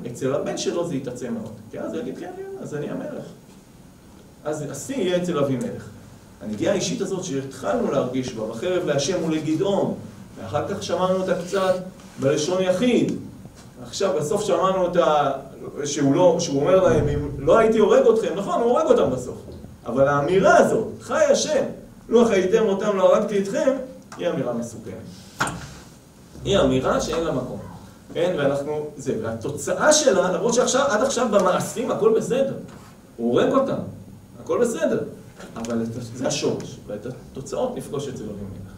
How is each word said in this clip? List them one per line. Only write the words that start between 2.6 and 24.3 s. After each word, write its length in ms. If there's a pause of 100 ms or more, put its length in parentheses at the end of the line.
אז 120
אני 140
המלך." 360 (1160)
אז 280
השיא 240
יהיה 280
אצל 160
אבימלך. 500 (520)
הנגיעה 320
האישית 280
הזאת 220
שהתחלנו 680
להרגיש 420
בה, 140
"בחרב 380
להשם 380
ולגדעון", 680 (440)
ואחר 300
כך 160
שמענו 320
אותה 180 (120)
קצת 300 (440)
בלשון 420
יחיד. 520 (680)
עכשיו, 360
בסוף 240
שמענו 420
אותה, 460 (540)
שהוא 300
לא, 240
שהוא 220
אומר 220
להם, 240
"אם 300
לא 200
הייתי 200
הורג 300
אתכם", 280
נכון, 260
הוא 80
הורג 160
אותם 260
בסוף. 260 (480)
אבל 220
האמירה 500
הזאת, 300 (140)
"חי 300
השם, 320 (460)
לו 160
חייתם 400
אותם, 320
לא 180
הרגתי 240
אתכם", 380 (400)
היא 120
אמירה 240